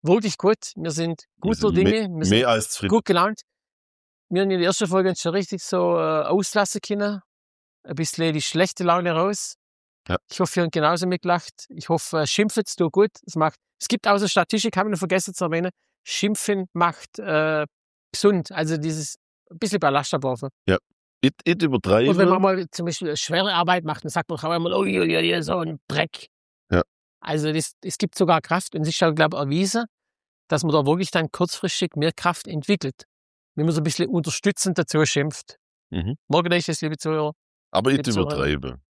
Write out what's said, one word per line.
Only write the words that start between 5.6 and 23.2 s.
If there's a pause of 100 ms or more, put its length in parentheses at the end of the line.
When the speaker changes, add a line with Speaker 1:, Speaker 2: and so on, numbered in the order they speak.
Speaker 1:
so,
äh,
auslassen
können. (640)
Ein
bisschen
die
schlechte
Laune
raus. (520)
Speaker 2:
Ja. (140)
Speaker 1:
Ich
hoffe,
ihr
habt
genauso
mitgelacht.
Ich
hoffe,
äh,
Schimpfen (140)
tut
gut. (160)
Es
macht, (220)
es
gibt
auch
so
Statistik,
habe
ich
noch
vergessen
zu
erwähnen. (340)
Schimpfen
macht,
äh, (460)
gesund.
Also
dieses (340)
ein
bisschen
Ballast
abwerfen. (180)
Speaker 2:
Ja. (440)
It, (100)
it
übertreiben.
Speaker 1:
Und
wenn
man
mal
zum
Beispiel
schwere